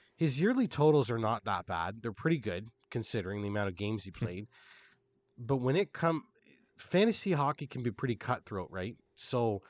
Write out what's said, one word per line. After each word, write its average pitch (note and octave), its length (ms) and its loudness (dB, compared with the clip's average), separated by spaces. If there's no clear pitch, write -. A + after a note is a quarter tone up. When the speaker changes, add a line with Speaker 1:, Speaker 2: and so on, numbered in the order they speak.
Speaker 1:
his C#3+ 240 0
yearly A#3+ 260 4
totals D3 440 4
are A2+ 80 0
not A2 260 0
that F#2+ 220 -2
bad. F2+ 340 -4
They're A#2 120 -4
pretty E3 260 0
good G#2 280 -4
considering G#2 520 -4
the G2+ 60 -2
amount G2+ 220 0
of F2+ 80 -6
games G#2 260 -4
he G2 80 -12
Speaker 2:
Hmm. - 140 -4
Speaker 1:
played. G2 220 -8
But B2+ 200 -2
when B2+ 200 2
it F#3+ 160 0
come, E3 300 0
fantasy G#3 540 2
hockey C#3+ 360 0
can C3 160 -8
be A#2+ 80 0
pretty A#2+ 260 -2
cutthroat, G#2+ 520 -4
right? F#2+ 260 -6
So A2+ 540 0